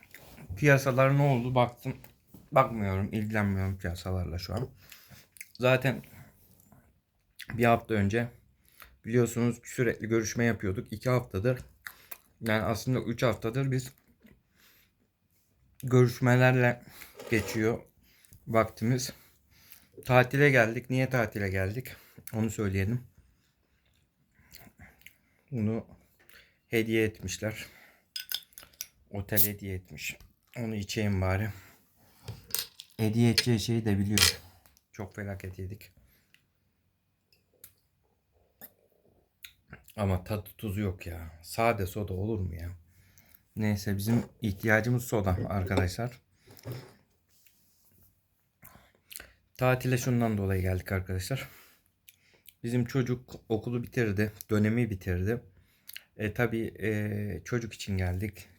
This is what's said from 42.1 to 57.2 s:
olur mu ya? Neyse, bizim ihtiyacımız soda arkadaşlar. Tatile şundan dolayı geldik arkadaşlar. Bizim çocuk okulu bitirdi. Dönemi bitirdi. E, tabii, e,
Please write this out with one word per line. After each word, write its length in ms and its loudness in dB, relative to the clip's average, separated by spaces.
olur 260 -2
mu 160 -4
ya? 140 -10
Neyse, 420 0
bizim 260 2
ihtiyacımız 640 2
soda 320 2
arkadaşlar. 720 -2
Tatile 400 2
şundan 400 0
dolayı 240 0
geldik 300 -2
arkadaşlar. 580 -4
Bizim 220 0
çocuk 500 -2
okulu 340 -2
bitirdi. 480 -2
Dönemi 400 2
bitirdi. 520 -2
E, 160 -4
tabii, 460 -2
e, 680 -4